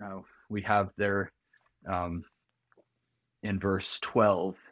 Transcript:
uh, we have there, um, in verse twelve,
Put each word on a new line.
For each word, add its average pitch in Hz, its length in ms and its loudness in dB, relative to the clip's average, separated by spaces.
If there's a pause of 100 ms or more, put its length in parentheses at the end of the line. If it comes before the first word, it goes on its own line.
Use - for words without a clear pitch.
uh, 98 180 -10 (280)
we 104 140 -4
have 101 340 2
there, 98 340 0 (560)
um, 87 380 -4 (1200)
in 104 160 -2
verse 95 420 -2
twelve, 95 560 4 (160)